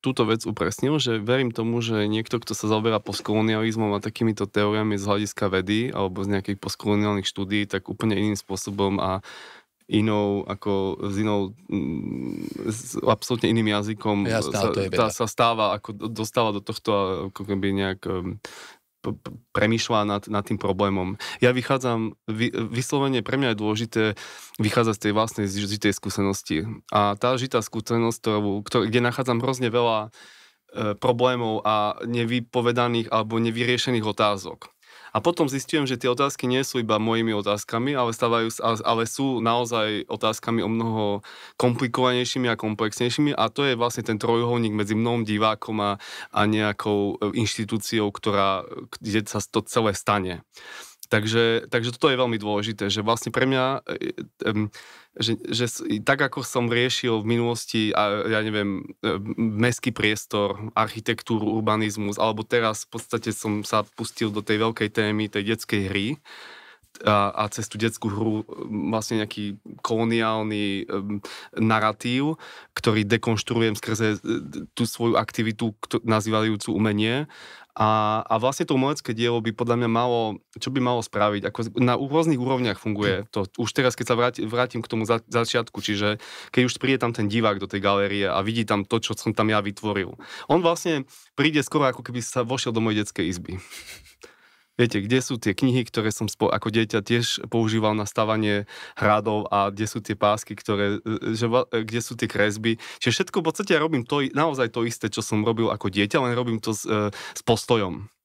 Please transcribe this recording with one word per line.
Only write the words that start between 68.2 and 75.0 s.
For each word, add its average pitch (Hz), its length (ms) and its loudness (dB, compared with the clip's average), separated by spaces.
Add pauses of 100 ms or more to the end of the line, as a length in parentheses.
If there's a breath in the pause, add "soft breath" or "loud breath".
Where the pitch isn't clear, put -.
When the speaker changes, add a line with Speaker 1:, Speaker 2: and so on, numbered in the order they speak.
Speaker 1:
e, - 20 -10 (460)
vlastne 110 320 -2
nejaký 104 380 -6 (240)
koloniálny, 110 1040 0
em, 101 320 -4 (340 loud breath)
narratív, 113 840 2 (340 loud breath)
ktorý 107 300 2
dekonštruujem 113 720 2
skrze, 107 400 0
e, 110 260 -4
d-, 73 300 -10
tú 117 160 0
svoju 117 320 0